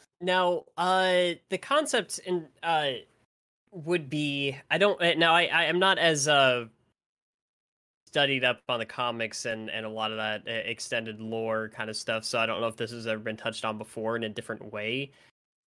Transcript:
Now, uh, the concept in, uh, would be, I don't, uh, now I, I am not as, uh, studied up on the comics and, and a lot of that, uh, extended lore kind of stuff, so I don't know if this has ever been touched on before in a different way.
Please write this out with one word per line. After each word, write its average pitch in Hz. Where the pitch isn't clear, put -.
Now, 180
uh, 180
the 185
concept 285
in, 180
uh, 151
would 165
be, 139
I 160
don't, 202
uh, 170
now 165
I, 175
I 165
am 170
not 190
as, 160
uh, 131
studied 139
up 123
on 120
the 110
comics 117
and, 110
and 110
a 110
lot 110
of 110
that, 107
uh, 117
extended 113
lore 110
kind 110
of 101
stuff, 113
so 120
I 113
don't 113
know 117
if 110
this 113
has 113
ever 110
been 110
touched 113
on 110
before 110
in 117
a 110
different 107
way. 120